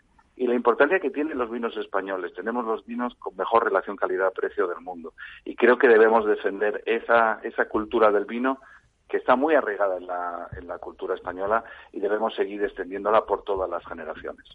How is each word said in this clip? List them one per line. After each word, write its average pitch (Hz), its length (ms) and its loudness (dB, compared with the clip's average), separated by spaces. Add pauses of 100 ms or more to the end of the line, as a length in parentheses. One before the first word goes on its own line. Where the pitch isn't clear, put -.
(340)
y 127 120 -4
la 120 80 2
importancia 123 440 4
que 147 120 -4
tienen 151 260 -4
los 120 140 -4
vinos 117 260 -6
españoles. 95 560 -4
Tenemos 113 320 -6
los 110 220 -4
vinos 120 300 -8
con 95 200 -12
mejor 110 280 2
relación 98 320 -2
calidad-precio 95 680 -2
del 85 140 -6
mundo 85 320 -14 (320)
y - 120 -10
creo 120 200 6
que 127 120 6
debemos 110 360 8
defender 104 640 0
esa, 113 560 2
esa 117 240 -2
cultura 107 440 2
del 101 140 4
vino 123 360 -4 (500)
que 120 80 -2
está 127 180 2
muy 151 180 2
arraigada 101 440 0
en 90 80 -12
la, 87 500 -8
en 87 120 -14
la 87 100 -10
cultura 92 380 -8
española 98 480 -4 (280)
y - 80 -12
debemos 104 340 -2
seguir 101 280 -4
extendiéndola 101 640 0
por 98 160 -2
todas 92 260 -2
las 85 160 -8
generaciones. 80 600 -12 (100)